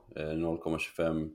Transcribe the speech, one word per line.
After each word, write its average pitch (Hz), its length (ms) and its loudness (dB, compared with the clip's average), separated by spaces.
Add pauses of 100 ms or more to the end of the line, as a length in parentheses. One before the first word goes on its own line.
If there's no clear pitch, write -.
(160)
eh, 78 180 -2
noll 82 240 2
komma 80 220 0
tjugofem 80 560 0